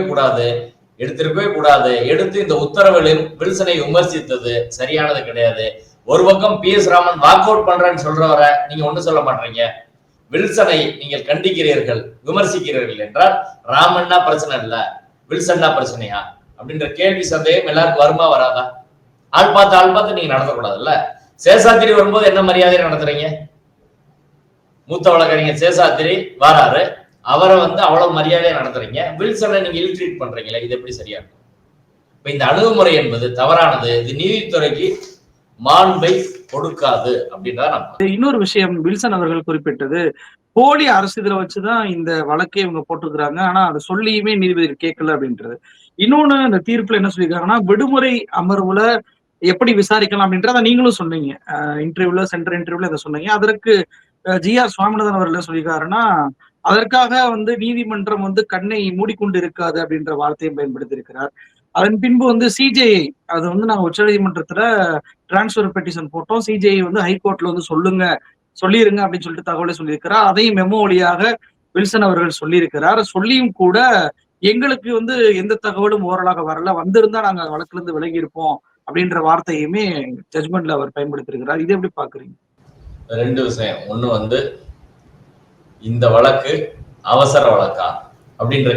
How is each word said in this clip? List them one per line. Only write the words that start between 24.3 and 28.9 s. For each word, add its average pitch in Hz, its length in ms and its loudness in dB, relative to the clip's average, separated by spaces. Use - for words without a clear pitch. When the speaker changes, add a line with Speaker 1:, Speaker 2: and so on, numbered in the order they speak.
Speaker 1:
மூத்த 170 240 0
வழக்கறிஞர் 156 500 2
சேஷாத்திரி 170 500 2
வராரு, - 400 6
அவரை 185 320 6
வந்து 185 220 -2
அவ்வளவு 165 320 4
மரியாதையா 170 400 2
நடத்துறீங்க. 123 420 -6